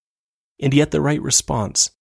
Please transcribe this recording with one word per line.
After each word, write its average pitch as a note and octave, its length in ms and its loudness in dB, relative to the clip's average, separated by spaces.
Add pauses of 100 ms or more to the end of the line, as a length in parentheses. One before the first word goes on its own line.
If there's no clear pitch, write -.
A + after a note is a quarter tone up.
(600)
And C#3 140 0
yet D3 180 4
the D3+ 100 0
right C#3+ 200 -2
response, - 800 -2